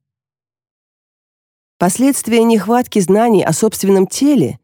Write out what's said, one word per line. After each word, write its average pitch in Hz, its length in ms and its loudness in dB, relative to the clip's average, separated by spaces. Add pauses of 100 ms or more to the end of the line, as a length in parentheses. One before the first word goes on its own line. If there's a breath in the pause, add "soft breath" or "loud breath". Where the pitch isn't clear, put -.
(1800)
Последствия 226 640 0
нехватки 226 560 0
знаний 202 460 2
о 165 80 -2
собственном 196 560 0
теле 254 560 -2